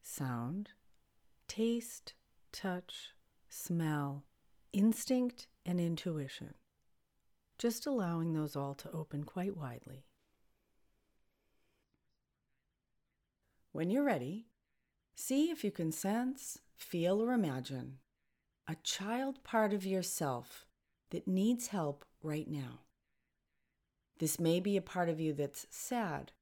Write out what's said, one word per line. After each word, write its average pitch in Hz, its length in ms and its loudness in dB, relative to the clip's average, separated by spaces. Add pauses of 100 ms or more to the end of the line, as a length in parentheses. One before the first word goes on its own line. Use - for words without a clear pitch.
sound, 131 640 -4 (760)
taste, 233 640 -2 (380)
touch, - 640 -6 (340)
smell, 147 760 0 (480)
instinct, 240 760 4 (180)
and 175 140 2
intuition, 160 720 -2 (1040)
just 233 300 0
allowing 170 460 2
those 151 220 0
all 139 200 -2
to - 160 -14
open 151 320 -4
quite 185 340 -4
widely. 131 480 -10 (3750)
When 165 180 0
you're 262 140 4
ready, 196 420 0 (720)
see 285 340 4
if 311 140 -4
you 208 80 0
can 160 200 0
sense, 240 680 -2 (180)
feel, 175 460 2
or 247 100 2
imagine 131 640 0 (680)
a 156 160 -4
child 254 600 -2
part 214 300 4
of 196 100 0
yourself 175 840 -2 (420)
that - 180 -4
needs 214 400 4
help 151 380 -2 (160)
right 151 260 -4
now. 127 340 -6 (1400)
This 160 200 0
may 170 200 6
be 202 180 4
a 185 40 4
part 180 280 0
of 160 100 0
you 156 140 2
that's 143 360 -2
sad 165 600 -4 (100)